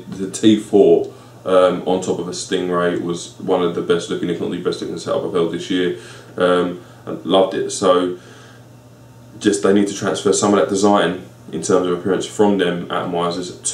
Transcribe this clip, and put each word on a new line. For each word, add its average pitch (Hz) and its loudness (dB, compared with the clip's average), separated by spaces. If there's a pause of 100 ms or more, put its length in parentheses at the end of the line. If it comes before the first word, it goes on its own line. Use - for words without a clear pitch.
(160)
the 95 -6
T 107 4
four, 87 4 (320)
um, 92 4
on 90 0
top 92 -2
of 87 -8
a 90 -8
Stingray 87 -2
was 87 -8
one 92 0
of 85 -2
the 85 -4
best 87 0
looking, 87 -4
if 85 -4
not - -4
the 90 -6
best - -4
looking - -8
setup - -4
I've - -6
held 85 0
this 85 -8
year. 90 -2 (380)
Um, 90 0 (240)
and - -10
loved 92 2
it. 98 -4
So 90 0 (1200)
just - 0
they 98 4
need 101 4
to - -6
transfer 95 -2
some 101 2
of 98 4
that - 2
design 101 2 (280)
in 90 -6
terms 90 2
of 87 0
appearance 90 -2
from 101 2
them 87 -2
atomizers 87 -4 (120)